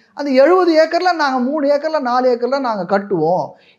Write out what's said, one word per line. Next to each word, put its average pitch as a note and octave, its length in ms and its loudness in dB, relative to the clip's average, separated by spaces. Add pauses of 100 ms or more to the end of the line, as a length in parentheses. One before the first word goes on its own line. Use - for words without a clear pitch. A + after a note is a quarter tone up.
(140)
அந்த C#4+ 180 -6
எழுபது D#4+ 520 4
ஏக்கர்ல F4 300 0
நாங்க C#4 260 -2
மூணு C#4+ 360 0
ஏக்கர்ல, D#4 240 -2
நாலு B3+ 360 0
ஏக்கர்ல B3 240 -2
நாங்க G3+ 400 -2
கட்டுவோம். E3+ 500 -2 (300)